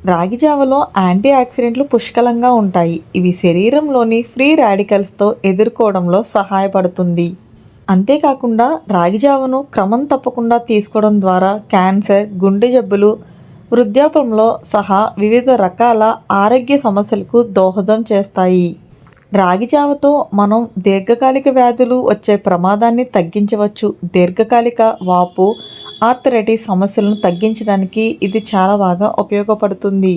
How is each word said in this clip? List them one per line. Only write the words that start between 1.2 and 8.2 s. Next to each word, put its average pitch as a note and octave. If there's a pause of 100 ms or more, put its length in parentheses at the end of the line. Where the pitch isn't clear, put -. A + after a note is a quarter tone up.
ఆక్సిడెంట్లు B3
పుష్కలంగా A#3+ (100)
ఉంటాయి. F3+ (220)
ఇవి F3+
శరీరంలోని A#3 (140)
ఫ్రీ C4+ (120)
రాడికల్స్తో G3+ (240)
ఎదుర్కోవడంలో G3 (140)
సహాయపడుతుంది. F#3+ (680)
అంతేకాకుండా B3+ (280)